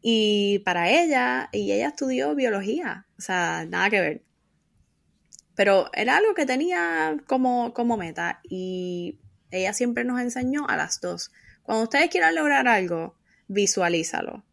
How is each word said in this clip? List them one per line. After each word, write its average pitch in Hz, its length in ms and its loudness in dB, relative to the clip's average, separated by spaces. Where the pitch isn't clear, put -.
Y 208 580 2
para 180 300 0
ella, 269 600 2
y 202 200 -2
ella 220 160 0
estudió 277 460 -2
biología, 220 720 -4
o - 40 -14
sea, 165 460 -2
nada 180 220 2
que 208 100 4
ver. 160 220 -2
Pero 196 380 4
era 254 240 2
algo 415 180 4
que 302 120 0
tenía 320 720 0
como, 247 480 0
como 240 220 0
meta 170 460 -6
y 180 760 -6
ella 185 240 -2
siempre 240 300 0
nos 247 160 -2
enseñó 254 480 -2
a 208 80 0
las 156 240 -4
dos, 175 300 -8
"Cuando 220 220 0
ustedes 285 260 2
quieran 330 240 2
lograr 294 340 2
algo, 175 480 0
visualízalo". 190 1040 0